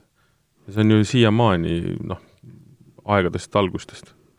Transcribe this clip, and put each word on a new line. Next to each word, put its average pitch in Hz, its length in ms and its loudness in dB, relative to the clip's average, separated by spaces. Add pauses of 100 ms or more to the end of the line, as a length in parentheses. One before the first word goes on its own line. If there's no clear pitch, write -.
(680)
Ja 98 80 -18
see 107 100 2
on 110 60 4
ju 107 120 4
siiamaani, 104 680 2 (280)
noh, - 200 -12 (840)
aegadest 90 500 -2
algustest. - 580 -4 (260)